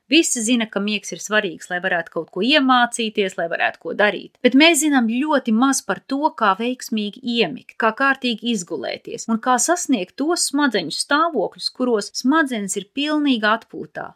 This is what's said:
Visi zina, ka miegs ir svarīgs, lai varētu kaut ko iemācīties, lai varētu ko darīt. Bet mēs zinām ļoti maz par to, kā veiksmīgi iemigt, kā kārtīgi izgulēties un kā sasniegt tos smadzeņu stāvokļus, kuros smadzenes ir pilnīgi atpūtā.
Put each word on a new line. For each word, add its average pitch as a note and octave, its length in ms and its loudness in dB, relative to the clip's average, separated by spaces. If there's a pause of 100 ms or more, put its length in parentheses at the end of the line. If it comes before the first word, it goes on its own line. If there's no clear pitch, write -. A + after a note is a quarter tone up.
Visi D4+ 380 2
zina, A3+ 280 0
ka - 80 -4
miegs G3+ 320 -4
ir E3+ 80 -10
svarīgs, G3 480 -2
lai F3+ 160 -6
varētu F3+ 320 -4
kaut D#3+ 160 -6
ko F#3 160 -4
iemācīties, A#3+ 880 2
lai E3+ 160 -4
varētu - 320 -2
ko E3 120 -8
darīt. - 440 0
Bet A#3+ 160 4
mēs D#4 300 6
zinām C4 260 2
ļoti C#4+ 400 0
maz B3+ 320 2
par F#3 160 -4
to, C#4+ 320 -4
kā G#3 240 0
veiksmīgi A3 720 -6
iemigt, A#3 480 -2
kā A3 160 0
kārtīgi A#3+ 600 -2
izgulēties - 760 -6
un A3 160 -2
kā B3+ 160 2
sasniegt C#4 560 0
tos E4 320 0
smadzeņu A3 480 0
stāvokļus, D4 760 -2
kuros A#3+ 440 -2
smadzenes B3+ 640 0
ir F#3 80 -8
pilnīgi C#4+ 640 0
atpūtā. - 640 -6